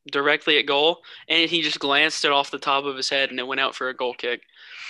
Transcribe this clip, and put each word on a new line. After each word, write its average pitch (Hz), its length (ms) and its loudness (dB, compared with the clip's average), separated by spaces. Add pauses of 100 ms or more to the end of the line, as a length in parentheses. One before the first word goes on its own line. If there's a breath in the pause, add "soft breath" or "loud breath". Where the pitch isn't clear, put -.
(100)
directly 147 480 2
at 139 80 2
goal, 147 360 2 (260 loud breath)
and 165 200 2
he 165 140 0
just 151 160 -2
glanced 147 460 2
it 147 80 4
off 143 180 2
the 139 80 -6
top 139 260 -2
of 139 120 -6
his 131 120 -4
head, 135 220 0
and 127 80 -8
it 123 80 -6
went 135 140 -2
out 135 160 0
for 127 120 -4
a 131 60 -6
goal 123 200 -4
kick. 120 260 -4 (500 loud breath)